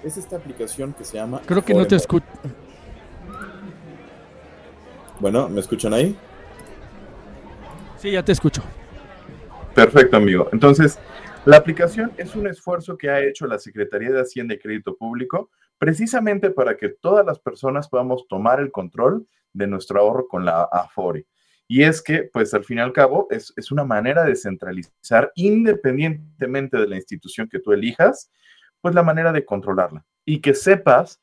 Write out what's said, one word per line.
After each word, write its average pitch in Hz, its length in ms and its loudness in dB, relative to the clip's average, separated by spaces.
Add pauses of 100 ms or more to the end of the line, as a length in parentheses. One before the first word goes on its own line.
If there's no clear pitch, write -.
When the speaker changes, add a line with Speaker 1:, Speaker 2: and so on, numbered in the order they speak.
Speaker 1:
Es 151 140 -10
esta 185 180 -14
aplicación 135 580 -10
que 113 100 -18
se - 140 -14
llama 117 280 -8
Speaker 2:
Creo 180 180 -2
que 208 100 -2
no 190 120 2
te 196 100 2
Speaker 1:
Afore 170 300 0
Móvil. - 260 -18
Speaker 2:
escucho. - 100 -20 (2500)
Speaker 1:
Bueno, 104 300 0
¿me 98 100 -4
escuchan 107 340 -4
ahí? 165 240 0 (1800)
Speaker 2:
Sí, 202 140 -6
ya 185 140 -2
te 202 60 2
escucho. - 320 0 (1120)
Speaker 1:
Perfecto, 123 420 8
amigo. 95 340 4
Entonces, 143 480 6 (460)
la 147 120 12
aplicación 170 600 2
es 180 180 -12
un 208 120 -6
esfuerzo 180 500 -8
que 143 120 -6
ha 139 100 0
hecho 139 260 -2
la 110 140 -6
Secretaría 107 520 -6
de 131 100 0
Hacienda 120 340 -6
y - 40 -18
Crédito 107 380 -10
Público 123 540 -8 (260)
precisamente 202 720 0
para 127 280 0
que 101 120 -6
todas 202 360 2
las 160 140 -4
personas 139 480 -6
podamos 127 400 -4
tomar 113 320 0
el 139 120 -4
control 131 560 -2 (260)
de 101 140 -4
nuestro 98 320 -2
ahorro 120 280 2
con 90 180 -6
la 85 180 0
AFORE. 87 640 -4 (400)
Y 131 160 4
es 160 180 4
que, 156 220 -4
pues, 110 300 -4
al 104 100 -2
fin 117 160 -8
y - 20 0
al 127 100 -2
cabo, 143 380 2
es, 113 260 -10
es - 160 -12
una 143 120 -2
manera 127 400 0
de 135 120 0
centralizar, 92 1000 -4
independientemente 151 1400 -2
de 107 100 2
la 95 100 -6
institución - 500 -12
que 95 120 -10
tú 104 120 -4
elijas, 120 600 0 (500)
pues, 175 120 -2
la 175 100 4
manera 165 280 0
de 147 140 -4
controlarla. 92 600 -4 (200)
Y 151 160 -2
que 139 120 2
sepas 165 680 2